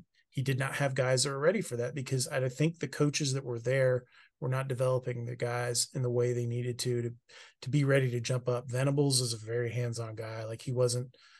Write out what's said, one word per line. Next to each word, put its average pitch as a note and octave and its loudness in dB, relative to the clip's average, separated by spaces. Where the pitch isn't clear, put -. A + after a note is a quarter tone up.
he C3+ -2
did B2+ 0
not C3+ -2
have C#3 0
guys C3 4
that C#3+ 0
were C3+ -4
ready F#3+ 4
for B2 -6
that, B2 -4
because C3 -2
I C3 0
think D#3 0
the - -4
coaches D3 0
that C3+ -4
were B2 -4
there B2+ 2
were C#3 -2
not C3 -2
developing B2+ 0
the B2 -8
guys A#2+ -2
in C3+ -2
the B2 0
way B2 2
they A#2+ -2
needed A#2+ -4
to, A#2+ -2
to, A#2+ -4
to B2+ -6
be C#3+ 4
ready C3+ 4
to A#2+ -2
jump B2 -2
up. B2 -2
Venables C#3 4
is A#2 -2
a G#2+ -10
very A#2+ -2
hands-on A#2 -4
guy. A2+ -8
Like, A2+ -10
he C3+ -6
wasn't B2 0